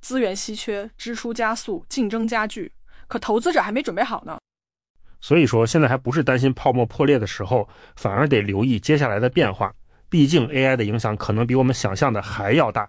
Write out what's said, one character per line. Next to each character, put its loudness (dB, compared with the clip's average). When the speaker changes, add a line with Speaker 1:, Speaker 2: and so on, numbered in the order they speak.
Speaker 1:
资 -4
源 -2
稀 -8
缺、 -8
支 -10
出 -8
加 -2
速、 -8
竞 -2
争 -2
加 -2
剧， -10
可 -6
投 0
资 0
者 4
还 -2
没 -2
准 -6
备 -2
好 -8
呢。 -12
Speaker 2:
所 2
以 6
说， 4
现 4
在 4
还 2
不 -4
是 0
担 2
心 2
泡 0
沫 2
破 0
裂 4
的 -2
时 -8
候， 0
反 -2
而 2
得 4
留 0
意 2
接 2
下 0
来 -2
的 0
变 2
化， -4
毕 6
竟 4
A 2
I 2
的 0
影 0
响 -2
可 -4
能 2
比 0
我 4
们 2
想 -2
象 2
的 -2
还 -4
要 2
大。 -4